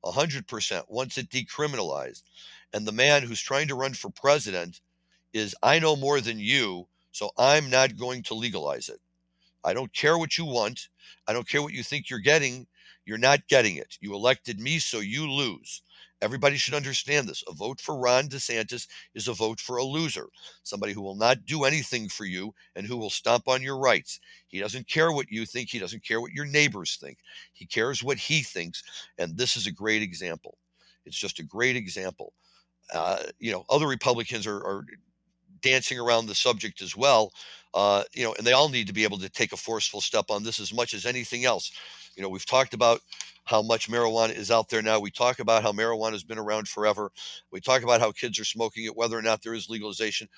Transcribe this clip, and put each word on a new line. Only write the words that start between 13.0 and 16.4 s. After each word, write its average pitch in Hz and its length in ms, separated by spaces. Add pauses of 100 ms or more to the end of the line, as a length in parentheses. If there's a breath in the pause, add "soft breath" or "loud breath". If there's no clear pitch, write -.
You're 110 140
not 135 300
getting 113 280
it. - 240
You 101 140
elected 113 460
me, 147 180
so 120 220
you 131 300
lose." 120 520 (400 soft breath)
Everybody 135 340